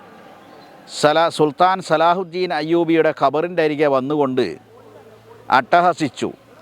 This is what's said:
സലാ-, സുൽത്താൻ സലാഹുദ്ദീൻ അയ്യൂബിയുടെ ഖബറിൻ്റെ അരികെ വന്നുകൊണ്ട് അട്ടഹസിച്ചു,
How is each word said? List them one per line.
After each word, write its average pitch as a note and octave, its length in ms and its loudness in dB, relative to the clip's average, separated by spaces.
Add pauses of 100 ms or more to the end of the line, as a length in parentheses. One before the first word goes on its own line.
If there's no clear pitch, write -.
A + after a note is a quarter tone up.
(1000)
സലാ-, D#3 280 2
സുൽത്താൻ F3+ 520 0
സലാഹുദ്ദീൻ F3 720 -2
അയ്യൂബിയുടെ D#3+ 680 0
ഖബറിൻ്റെ D#3+ 420 0
അരികെ D3+ 240 0
വന്നുകൊണ്ട് C3 680 -2 (960)
അട്ടഹസിച്ചു, D3 840 0 (300)